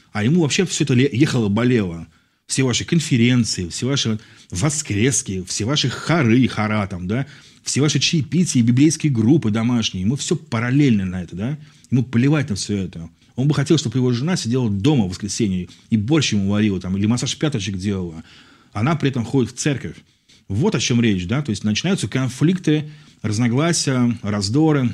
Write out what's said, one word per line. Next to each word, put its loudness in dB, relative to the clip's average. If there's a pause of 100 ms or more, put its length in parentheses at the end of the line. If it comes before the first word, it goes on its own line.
(120)
А -4
ему 2
вообще 2
всё -2
это 2
ле-, 4
ехало-болело. 0 (380)
Все -2
ваши 0
конференции, 2
все -6
ваши -2 (300)
воскрески, -2
все -6
ваши 0
хоры, 2
хора -2
там, -8
да, -4 (400)
все -2
ваши 2
чаепития, 0
библейские 4
группы 2
домашние. -2
Ему 0
всё -2
параллельно 2
на -4
это, -12
да. -6 (340)
Ему 2
плевать 0
на -2
всё -4
это. -8 (260)
Он 0
бы 4
хотел, 2
чтобы -2
его 2
жена -2
сидела -2
дома 2
в -4
воскресенье -4 (200)
и 2
борщ 0
ему 0
варила, 2
там, -4
или 0
массаж 0
пяточек -4
делала. -6 (500)
Она 0
при -2
этом -4
ходит 0
в -20
церковь. -4 (520)
Вот 0
о -2
чём 2
речь, 2
да, -2
то -6
есть -4
начинаются -2
конфликты, 0 (320)
разногласия, 0
раздоры 0